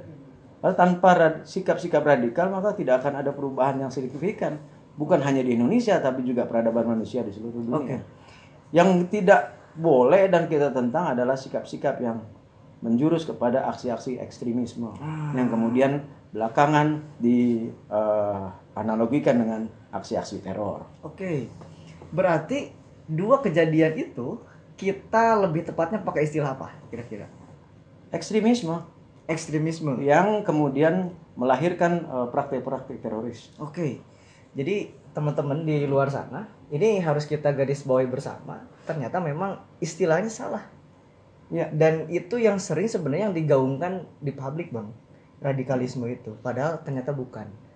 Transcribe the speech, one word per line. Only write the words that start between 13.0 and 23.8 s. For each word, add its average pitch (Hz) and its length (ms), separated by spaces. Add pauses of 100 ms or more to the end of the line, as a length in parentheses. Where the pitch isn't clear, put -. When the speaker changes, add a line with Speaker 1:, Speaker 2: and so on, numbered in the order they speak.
Speaker 1:
kepada 123 420
aksi-aksi 120 540
ekstremisme, 117 800
Speaker 2:
Ah. 151 360
Speaker 1:
yang 127 140
kemudian 123 560 (260)
belakangan 151 680 (160)
di, 120 540
eh, 104 760 (300)
analogikan 113 640
dengan 110 240 (280)
aksi-aksi 98 520
teror. 95 420 (180)
Speaker 2:
Oke. 156 460 (600)
Berarti 180 640 (340)
dua 202 340
kejadian 160 560